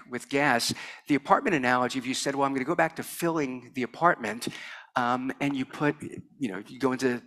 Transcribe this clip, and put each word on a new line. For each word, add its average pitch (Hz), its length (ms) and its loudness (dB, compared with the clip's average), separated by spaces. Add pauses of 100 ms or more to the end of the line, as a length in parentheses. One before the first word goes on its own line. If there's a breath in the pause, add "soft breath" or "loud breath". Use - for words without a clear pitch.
with 127 220 -8
gas. 139 420 2 (340 loud breath)
The 147 100 4
apartment 196 380 4
analogy, 127 440 2
if 123 80 -6
you 131 80 -4
said, 135 200 -2
"Well, 139 120 2
I'm 135 80 0
gonna 135 100 0
go 156 100 -2
back 165 220 2
to 120 60 -8
filling 131 720 -4
the 127 80 -4
apartment," 160 680 0 (480 loud breath)
um, 127 420 0
and 143 160 0
you 131 120 -2
put, 147 300 0 (420)
you 123 120 -2
know, 92 160 -8
you 131 120 -16
go 127 140 2
into 123 340 0